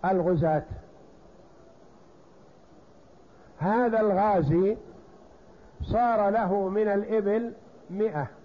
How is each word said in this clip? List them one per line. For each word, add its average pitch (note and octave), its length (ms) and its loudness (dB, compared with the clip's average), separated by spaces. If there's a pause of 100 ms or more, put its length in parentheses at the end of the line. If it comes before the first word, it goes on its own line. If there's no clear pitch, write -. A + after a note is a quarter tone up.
الغزاة، E3+ 580 2 (3000)
هذا A3 400 0
الغازي G3 760 2 (1040)
صار A3 480 2
له G3+ 400 0
من G#3+ 180 0
الإبل G#3+ 640 0 (360)
مائة F3+ 380 -2 (180)